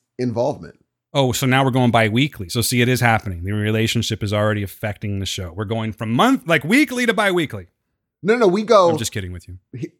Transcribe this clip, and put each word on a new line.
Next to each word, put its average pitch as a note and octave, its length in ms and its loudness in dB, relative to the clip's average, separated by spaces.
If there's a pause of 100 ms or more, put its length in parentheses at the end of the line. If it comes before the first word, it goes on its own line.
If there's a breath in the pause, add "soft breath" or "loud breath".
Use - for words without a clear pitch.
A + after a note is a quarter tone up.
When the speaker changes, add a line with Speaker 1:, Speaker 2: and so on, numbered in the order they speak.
(180)
Speaker 1:
involvement. A#2 580 -4 (380)
Speaker 2:
Oh, C3+ 180 2
so C3+ 160 -2
now C3 180 4
we're C3 60 2
going B2 200 2
bi-weekly. A2+ 580 0
So A#2+ 120 -4
see, B2 200 0
it A#2+ 60 4
is B2+ 120 0
happening. G#2 440 0
The F#2+ 80 -6
relationship A2 680 -2
is G#2 100 -4
already G#2 300 0
affecting G2+ 580 -8
the G2 60 -4
show. F2+ 280 -8
We're G#2 120 -8
going A2 260 -4
from A2+ 220 -8
month, A#3+ 340 2
like, D#3+ 160 2
weekly B3 420 0
to A#3 80 2
bi-weekly. F3+ 540 -2 (540)
Speaker 1:
No, G#3 140 2
no, A#3+ 120 4
we G3 160 2
go G3 260 6
Speaker 2:
I'm D#3+ 80 2
just - 160 -6
kidding F#2 180 -8
with F2+ 160 -16
you. F#2 100 -16 (180)
Speaker 1:
he-, B2 240 -12